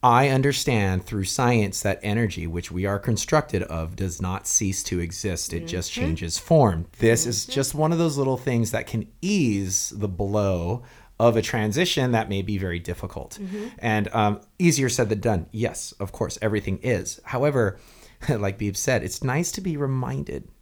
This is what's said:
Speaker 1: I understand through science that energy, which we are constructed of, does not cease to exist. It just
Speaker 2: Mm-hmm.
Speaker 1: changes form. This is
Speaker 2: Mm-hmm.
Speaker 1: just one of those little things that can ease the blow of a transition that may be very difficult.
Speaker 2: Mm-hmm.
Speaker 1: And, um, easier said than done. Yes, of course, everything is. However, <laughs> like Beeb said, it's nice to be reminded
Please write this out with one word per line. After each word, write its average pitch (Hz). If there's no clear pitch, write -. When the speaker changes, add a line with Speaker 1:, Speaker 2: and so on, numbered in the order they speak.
Speaker 1:
I 127
understand 117
through 98
science 117
that 98
energy, 101
which 85
we 90
are 101
constructed 110
of, 82
does 92
not 92
cease -
to 90
exist. 85
It 82
just 90
Speaker 2:
Mm-hmm. -
Speaker 1:
changes 82
form. 107
This 117
is 120
Speaker 2:
Mm-hmm. -
Speaker 1:
just 135
one 156
of 170
those 160
little 135
things 120
that -
can 110
ease 113
the 104
blow 98
of 113
a 110
transition 127
that 110
may 98
be 98
very 90
difficult. -
Speaker 2:
Mm-hmm. 202
Speaker 1:
And, 107
um, 104
easier 135
said 120
than 107
done. 98
Yes, -
of 98
course, -
everything 101
is. 117
However, 127
<laughs> -
like 101
Beeb 101
said, -
it's -
nice 143
to 196
be 170
reminded 135